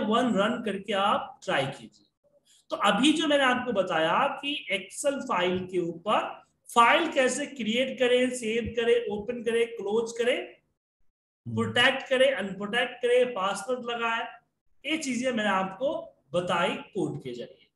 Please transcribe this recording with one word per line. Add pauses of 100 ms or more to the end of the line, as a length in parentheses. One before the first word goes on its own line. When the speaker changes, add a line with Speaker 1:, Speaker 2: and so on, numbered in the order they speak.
Speaker 1:
one
run
करके
आप
try
कीजिए। (640)
तो
अभी
जो
मैंने
आपको
बताया
कि
Excel
file
के
ऊपर (280)
file
कैसे
create
करें,
save
करें,
open
करें,
close
करें,
Speaker 2:
हम्म।
Speaker 1:
protect
करें,
unprotect
करें,
password
लगाए, (440)
ये
चीजें
मैंने
आपको (160)
बताई
code
के
जरिए। (120)